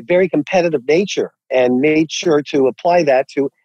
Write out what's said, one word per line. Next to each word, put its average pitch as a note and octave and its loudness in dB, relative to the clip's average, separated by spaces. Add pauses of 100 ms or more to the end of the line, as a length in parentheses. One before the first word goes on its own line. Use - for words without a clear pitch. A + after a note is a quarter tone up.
very F3+ 2
competitive D#3 -2
nature D3+ -2 (160)
and B2+ 0
made D#3 0
sure D3+ 0
to C3+ 0
apply F3 0
that C#3 2
to C#3 -4 (160)